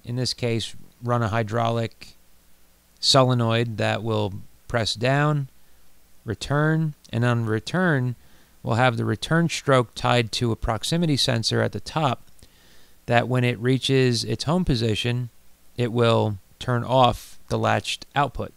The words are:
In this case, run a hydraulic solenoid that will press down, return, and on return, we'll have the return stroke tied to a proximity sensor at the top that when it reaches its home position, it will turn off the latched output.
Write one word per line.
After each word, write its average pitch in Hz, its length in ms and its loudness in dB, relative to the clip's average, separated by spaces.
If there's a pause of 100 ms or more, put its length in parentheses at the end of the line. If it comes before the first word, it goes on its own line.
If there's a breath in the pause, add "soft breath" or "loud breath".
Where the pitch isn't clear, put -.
In 120 100 -6
this 127 180 -2
case, 113 420 -4 (260)
run 120 220 0
a 107 60 0
hydraulic 117 840 -2 (840)
solenoid 120 760 2
that 110 260 -2
will 107 300 -2 (340)
press 113 260 -2
down, 139 540 0 (800 soft breath)
return, 151 680 0 (160)
and 117 140 -2
on 117 220 2
return, 123 720 0 (460 soft breath)
we'll 117 140 -2
have 120 220 2
the 117 80 -2
return 160 440 0
stroke 127 460 0
tied 123 380 0
to 120 180 0
a 107 60 -2
proximity 156 600 -2
sensor 117 440 0
at 107 100 0
the 104 80 -8
top 143 420 -2 (840 soft breath)
that 117 240 2
when 127 160 2
it 123 140 0
reaches 127 680 2
its 113 180 -4
home 175 220 0
position, 120 640 0 (480)
it 120 140 -2
will 113 460 2 (220)
turn 120 240 -2
off 123 640 2
the 113 100 -2
latched 110 560 -2
output. 135 440 -4